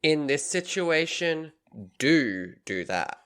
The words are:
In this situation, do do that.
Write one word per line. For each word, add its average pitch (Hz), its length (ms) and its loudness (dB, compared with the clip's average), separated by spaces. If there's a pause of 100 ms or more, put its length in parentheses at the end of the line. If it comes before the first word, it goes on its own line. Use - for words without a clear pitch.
In 156 240 4
this 143 180 0
situation, 165 1040 -2 (460)
do 120 580 2 (100)
do 92 200 -6
that. 87 400 -4